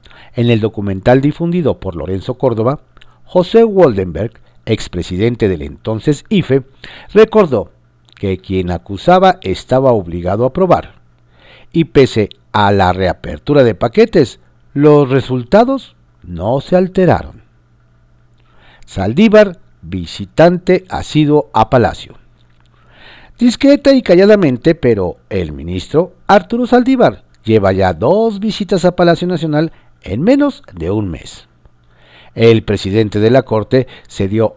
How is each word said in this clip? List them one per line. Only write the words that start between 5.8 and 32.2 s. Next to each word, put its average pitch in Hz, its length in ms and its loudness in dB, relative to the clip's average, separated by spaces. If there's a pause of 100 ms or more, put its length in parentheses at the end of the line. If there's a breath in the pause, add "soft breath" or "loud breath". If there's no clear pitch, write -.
ife, 139 360 0 (480 loud breath)
recordó 202 580 2 (460)
que 95 220 -4
quien 92 320 -4
acusaba 180 720 0
estaba 135 500 0
obligado 90 520 -4
a 127 80 -4
probar, 170 480 -2 (720 soft breath)
y 165 120 0
pese 117 440 2 (240)
a 104 200 2
la 92 200 2
reapertura 90 720 -2
de 110 140 2
paquetes, 185 640 0 (320)
los 147 360 4
resultados 139 880 0 (300)
no 92 360 -4
se - 140 -4
alteraron. 180 680 0 (1400 soft breath)
Saldívar, 190 760 0 (220)
visitante 156 1080 -2
asiduo 147 640 -2
a 110 160 0
Palacio. 107 460 -4 (1200 soft breath)
Discreta 277 560 2
y 254 80 2
calladamente, 175 720 2
pero 101 440 -2 (120)
el 87 220 -6
ministro 90 640 -6 (120)
Arturo 233 400 0
Saldívar 240 560 0 (220)
lleva 101 280 2
ya 95 220 0
dos 196 460 0
visitas 196 440 -4
a 180 120 0
Palacio 175 320 0
Nacional 160 440 -4 (300 soft breath)
en 104 180 -8
menos 277 440 0 (100)
de 82 160 -6
un 104 180 -4
mes. - 380 -16 (880 soft breath)